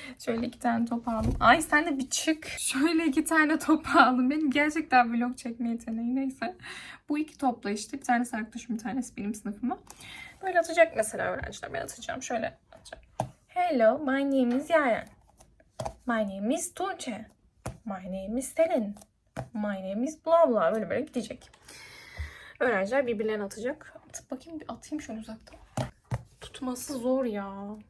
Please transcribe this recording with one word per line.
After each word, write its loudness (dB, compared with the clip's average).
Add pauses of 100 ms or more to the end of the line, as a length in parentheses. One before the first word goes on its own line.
(200)
Şöyle -2
iki -12
tane 2
top -4
aldım. 0
Ay 6
sen 2
de 0
bir -4
çık. 0
Şöyle 2
iki 2
tane 4
top 2
aldım. 6
Benim 2
gerçekten 4
vlog -2
çekme -6
yeteneği -4
neyse. -4 (520)
Bu 0
iki -4
topla 0
işte. -6
Bir -12
tanesi 0
arkadaşım, -6
bir -6
tanesi -6
benim -4
sınıfıma. -6 (640)
Böyle 2
atacak 4
mesela -2
öğrenciler. -8
Ben -4
atacağım. -8
Şöyle -4 (140)
atacağım. -20 (440)
"Hello, 4
my 0
name 4
is -2
Yaren. 2 (1000)
My 0
name 0
is -4
Tuğçe. -6 (600)
My -8
name -4
is -6
Selin. 2 (580)
My -4
name -2
is -8
blah 6
blah." 4
Böyle -2
böyle -2
gidecek. -8 (1120)
Öğrenciler 2
birbirlerine -2
atacak. -8 (160)
Atıp -16
bakayım, -12
bir -16
atayım -10
şöyle -10
uzaktan. -16 (840)
Tutması -8
zor 2
ya. -6 (120)